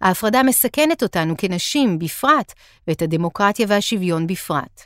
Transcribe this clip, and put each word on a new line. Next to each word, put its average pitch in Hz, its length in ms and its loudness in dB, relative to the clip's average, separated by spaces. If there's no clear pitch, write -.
ההפרדה 220 420 2
מסכנת 285 600 2
אותנו 165 340 0
כנשים 185 600 0
בפרט, 262 540 -2
ואת 160 140 -2
הדמוקרטיה 175 680 0
והשוויון 185 580 0
בפרט." - 580 -6